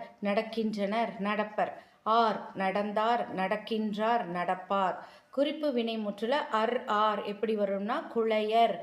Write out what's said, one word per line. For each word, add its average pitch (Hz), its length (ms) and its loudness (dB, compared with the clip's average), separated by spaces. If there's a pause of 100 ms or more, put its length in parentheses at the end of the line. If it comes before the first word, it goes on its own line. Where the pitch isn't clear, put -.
(240)
நடக்கின்றனர், 208 960 0
நடப்பர். 208 540 -2 (300)
ஆர் 220 500 2
நடந்தார், 208 840 0
நடக்கின்றார், 214 960 0
நடப்பார். 185 640 0 (360)
குறிப்பு 302 420 0
வினைமுற்றுல 226 580 -2 (200)
அர், 220 340 0
ஆர் 208 380 2
எப்படி 208 340 -2
வரும்னா, 202 440 0 (140)
குழையர், 220 680 4